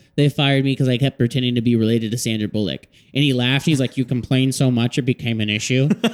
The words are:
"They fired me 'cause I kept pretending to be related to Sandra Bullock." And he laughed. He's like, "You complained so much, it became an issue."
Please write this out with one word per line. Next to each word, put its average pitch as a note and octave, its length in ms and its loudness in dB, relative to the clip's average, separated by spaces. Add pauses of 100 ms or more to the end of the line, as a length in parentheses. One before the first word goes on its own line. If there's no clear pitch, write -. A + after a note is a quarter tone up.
(180)
"They D3 100 4
fired C#3 380 2
me C3+ 100 0
'cause C3 140 0
I B2 80 2
kept C3 200 -2
pretending B2 380 0
to A#2+ 60 2
be A#2+ 160 2
related A2+ 340 0
to A#2+ 60 -2
Sandra A2 320 -4
Bullock." F#2+ 380 -4 (260)
And C#3 100 0
he C#3+ 80 2
laughed. B2 340 0
He's D3+ 140 2
like, B2+ 160 -4
"You C3 80 -2
complained C3 520 0
so C3 140 2
much, A#2+ 280 0
it C#3+ 60 0
became A#2 360 -2
an G#2 100 -2
issue." B2+ 380 0 (260)